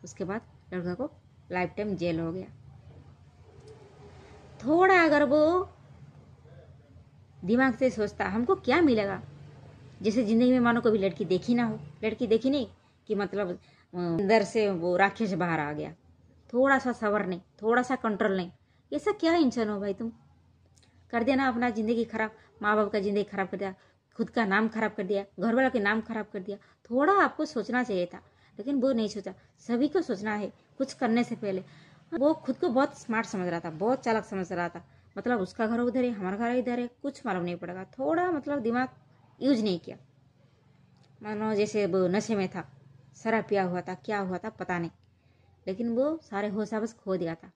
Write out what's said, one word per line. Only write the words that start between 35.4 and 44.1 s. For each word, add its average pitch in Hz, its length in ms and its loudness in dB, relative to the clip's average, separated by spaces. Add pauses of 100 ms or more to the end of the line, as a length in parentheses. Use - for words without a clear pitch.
उसका 202 260 -2
घर 233 140 0
उधर 247 240 0
है, 247 60 0
हमारा 196 260 -4
घर 233 200 0
इधर 247 240 -2
है, 240 80 -4 (140)
कुछ 285 240 -6
मालूम 185 180 -2
नहीं 175 120 -4
पड़ेगा। 175 340 -10
थोड़ा, 330 400 0
मतलब, 285 300 -4
दिमाग 240 280 0 (540)
यूज़ 247 200 4
नहीं 185 160 0
किया, - 180 -14 (1300)
मानो 214 320 -2
जैसे 208 320 2
वो 185 220 2
नशे 208 280 0
में 190 120 0
था, - 200 -10 (480)
शराब 220 320 -2
पिया 196 140 2
हुआ 180 180 -2
था, 185 140 -8
क्या 208 240 -6